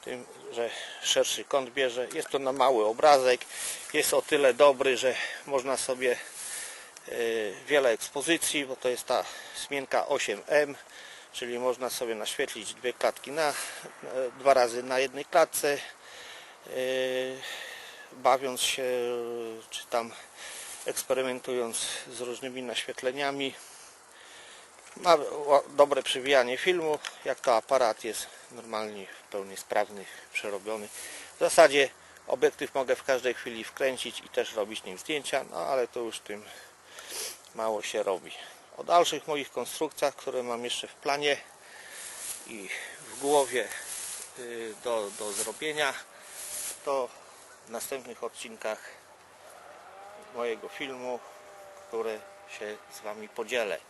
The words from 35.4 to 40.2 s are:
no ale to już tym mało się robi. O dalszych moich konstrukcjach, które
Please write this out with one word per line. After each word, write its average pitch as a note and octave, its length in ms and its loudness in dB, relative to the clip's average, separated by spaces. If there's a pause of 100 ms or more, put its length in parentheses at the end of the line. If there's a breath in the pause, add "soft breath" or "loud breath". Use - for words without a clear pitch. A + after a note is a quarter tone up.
no - 60 -6
ale C#3 300 2
to - 120 -8
już A2+ 200 -6
tym G#2 240 -12 (1120 loud breath)
mało A2 260 -2
się G#2+ 220 -2
robi. F2+ 280 -2 (460 loud breath)
O - 60 -10
dalszych E3 440 4
moich D3 240 -4
konstrukcjach, C#3 640 -2
które B2+ 280 -4